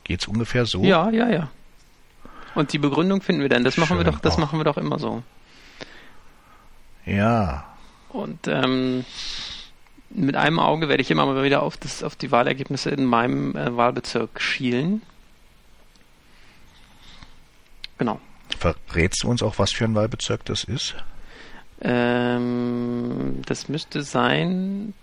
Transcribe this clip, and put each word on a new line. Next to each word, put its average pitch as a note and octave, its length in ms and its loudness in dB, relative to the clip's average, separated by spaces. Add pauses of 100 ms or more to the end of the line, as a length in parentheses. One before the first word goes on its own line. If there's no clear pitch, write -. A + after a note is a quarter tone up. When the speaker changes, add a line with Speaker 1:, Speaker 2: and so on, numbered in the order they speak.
Speaker 1:
Geht's - 240 -4
ungefähr A#2 400 0
so? F#2 160 -2
Speaker 2:
Ja, F#3 280 6
ja, A3+ 180 2
ja. E3 200 0 (1080)
Und D3 160 0
die D#3 60 -2
Begründung D#3 440 2
finden D#3+ 200 0
wir C#3 60 2
dann. B2 140 4
Das C3 140 2
machen E3+ 200 4
wir E3+ 80 2
Speaker 1:
Schön. E3+ 100 4
Speaker 2:
doch, - 60 -8
das D#3 160 2
Speaker 1:
Oh. E3+ 40 4
Speaker 2:
machen D#3 180 0
wir D#3 60 0
doch D3+ 140 2
immer D3 200 -2
so. A#2 240 -4 (1800)
Speaker 1:
Ja. G2 580 2 (440)
Speaker 2:
Und, - 400 -8
ähm, B2+ 560 0 (1080)
mit C#3+ 240 0
einem D3 240 4
Auge D3+ 300 4
werde C#3 140 4
ich - 100 -2
immer D#3 140 6
mal C3+ 180 2
wieder C#3 180 4
auf D3 140 -2
das, - 260 -8
auf - 140 -6
die C3+ 160 -4
Wahlergebnisse C3+ 580 2
in C#3 140 0
meinem, C3 520 2
äh, C#3 200 -2
Wahlbezirk A#2+ 640 0
schielen. C#3+ 600 0 (3000)
Genau. A2+ 200 -2 (400)
Speaker 1:
Verrätst - 640 0
du A#2+ 60 0
uns A#2+ 160 2
auch, G#2+ 160 0
was G2 100 2
für - 140 -2
ein A2+ 100 2
Wahlbezirk G#2+ 520 -2
das G#2+ 180 -4
ist? - 320 -6 (840)
Speaker 2:
Ähm, A#2+ 1700 0
das - 220 -4
müsste D3 340 -6
sein F#3 1000 0